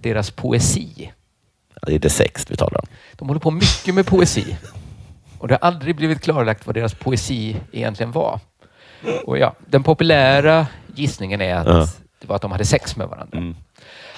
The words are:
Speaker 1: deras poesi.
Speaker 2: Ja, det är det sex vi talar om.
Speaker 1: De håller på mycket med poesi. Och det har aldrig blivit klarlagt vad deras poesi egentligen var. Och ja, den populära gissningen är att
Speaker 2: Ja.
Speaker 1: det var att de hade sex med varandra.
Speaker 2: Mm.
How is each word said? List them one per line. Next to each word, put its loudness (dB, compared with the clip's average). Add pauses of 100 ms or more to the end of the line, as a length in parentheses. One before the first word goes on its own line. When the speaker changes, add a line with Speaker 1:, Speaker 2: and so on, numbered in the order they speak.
Speaker 1:
deras -4
poesi. -2 (600)
Speaker 2:
Ja, -20
det 2
är 2
det 2
sex 0
vi -6
talar 0
om. -8 (280)
Speaker 1:
De -10
håller -2
på 0
mycket 0
med 4
poesi. 2 (840)
Och -6
det 2
har 4
aldrig -2
blivit -2
klarlagt 0
vad -6
deras -2
poesi -4 (160)
egentligen -6
var. -2 (840)
Och -2
ja, 0 (120)
den 4
populära 4 (280)
gissningen -4
är 0
att -2
Speaker 2:
Ja. 6 (340)
Speaker 1:
det -20
var -2
att -4
de -6
hade -2
sex -2
med -6
varandra. -12
Speaker 2:
Mm. -8 (640)